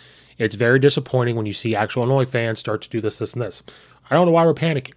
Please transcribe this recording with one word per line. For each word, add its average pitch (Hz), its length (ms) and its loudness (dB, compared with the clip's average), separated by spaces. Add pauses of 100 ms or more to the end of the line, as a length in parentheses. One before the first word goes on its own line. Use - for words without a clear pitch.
(380)
It's 110 160 0
very 120 240 4
disappointing 127 580 2
when 110 80 -4
you 104 80 -6
see 110 240 -4
actual 110 280 -2
Illinois 135 200 2
fans 117 340 -4
start 110 240 -6
to - 60 -18
do 113 120 -6
this, 107 180 -4
this, 110 160 -8
and 120 80 -6
this. 98 200 -10 (460)
I 139 60 0
don't 175 100 6
know 170 80 4
why 165 140 4
we're 156 80 4
panicking 156 420 -4